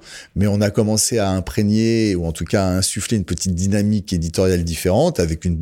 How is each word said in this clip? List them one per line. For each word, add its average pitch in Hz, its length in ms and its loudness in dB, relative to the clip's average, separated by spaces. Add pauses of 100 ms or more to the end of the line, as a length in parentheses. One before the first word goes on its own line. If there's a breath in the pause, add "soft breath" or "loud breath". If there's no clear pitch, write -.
(340 loud breath)
mais 95 120 2
on 101 140 2
a 104 100 2
commencé 107 480 0
à 98 120 0
imprégner, 107 840 2
ou 85 120 -2
en 82 60 -2
tout 85 120 -8
cas 98 220 2
à 92 40 2
insuffler 95 460 -2
une 95 80 0
petite 92 300 -2
dynamique 101 580 0
éditoriale 87 520 0
différente, 92 560 0
avec 80 240 -2
une, 85 180 0